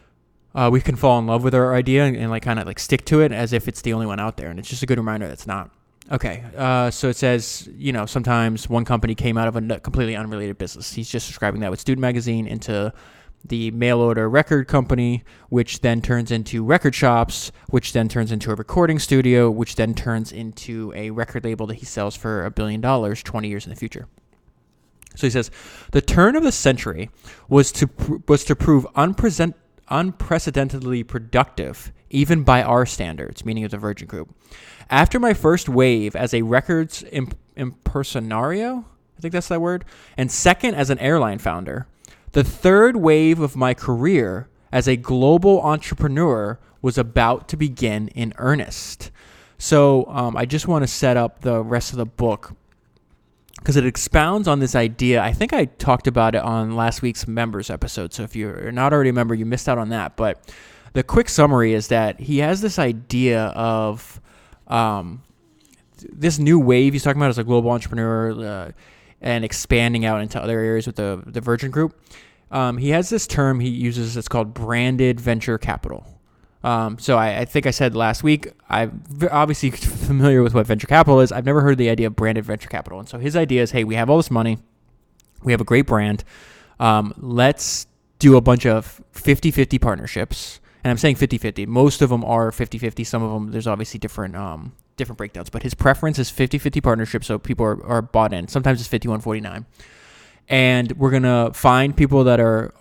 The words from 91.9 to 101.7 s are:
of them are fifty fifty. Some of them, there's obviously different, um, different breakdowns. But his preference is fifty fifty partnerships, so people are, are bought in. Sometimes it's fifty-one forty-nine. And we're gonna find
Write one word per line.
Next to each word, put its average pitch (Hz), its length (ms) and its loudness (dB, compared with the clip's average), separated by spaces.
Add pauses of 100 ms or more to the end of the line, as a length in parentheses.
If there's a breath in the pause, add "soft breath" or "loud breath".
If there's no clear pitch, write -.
of 127 80 4
them 120 140 0
are 113 280 0
fifty 117 240 -6
fifty. 117 280 -6
Some 113 180 -4
of 110 100 -4
them, 107 200 -6
there's 113 140 -6
obviously 110 320 -6
different, 101 380 -10
um, 87 360 -12 (260)
different 120 180 -8
breakdowns. 101 320 -12
But - 140 -8
his 127 100 -6
preference 147 460 2
is 123 100 -2
fifty 135 300 -2
fifty 143 240 -2
partnerships, 113 440 -2
so 104 120 -4
people - 260 -4
are, 107 220 -2
are 117 160 -2
bought 110 320 0
in. 87 140 -8
Sometimes 131 320 0
it's 117 80 -10
fifty-one 110 340 -4
forty-nine. 107 420 -8 (840 soft breath)
And 127 460 2
we're 135 180 0
gonna 123 440 2
find 131 420 2